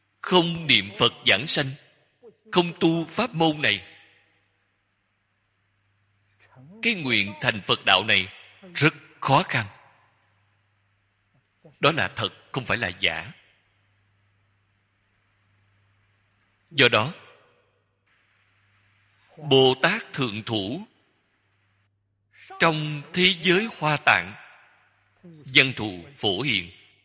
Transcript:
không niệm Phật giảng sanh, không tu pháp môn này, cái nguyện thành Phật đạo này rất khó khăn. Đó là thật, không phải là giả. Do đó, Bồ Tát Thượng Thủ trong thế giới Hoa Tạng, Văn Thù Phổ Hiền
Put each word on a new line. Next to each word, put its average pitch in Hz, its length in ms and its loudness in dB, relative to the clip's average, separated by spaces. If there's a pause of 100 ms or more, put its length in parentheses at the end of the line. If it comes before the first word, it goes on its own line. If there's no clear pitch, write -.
(220)
không 170 460 0
niệm 101 300 0
Phật 120 140 0 (140)
giảng 113 220 0
sanh, 135 240 -4 (800)
không 175 280 -2
tu 165 260 0
pháp 220 300 -6
môn 156 260 0
này, 104 260 -2 (3000)
cái 226 120 0
nguyện 113 480 -2
thành 113 200 -2
Phật - 240 -2
đạo 98 180 4
này 101 240 0 (480)
rất 151 180 2 (260)
khó 143 240 4
khăn. 117 240 -4 (2000)
Đó 147 120 4
là 120 240 -2
thật, 107 140 -6 (220)
không 127 140 -6
phải 101 120 0
là 113 100 -2
giả. 87 440 -4 (3500)
Do 135 160 6
đó, 117 260 2 (2250)
Bồ 135 440 4
Tát 196 320 -2
Thượng 110 300 -6
Thủ 113 440 -6 (1700)
trong 151 420 0 (120)
thế 185 280 2
giới 185 260 2 (100)
Hoa 151 280 0
Tạng, 98 300 2 (880)
Văn 139 520 0
Thù 92 300 -8 (100)
Phổ 101 260 -2
Hiền 98 300 -4 (340)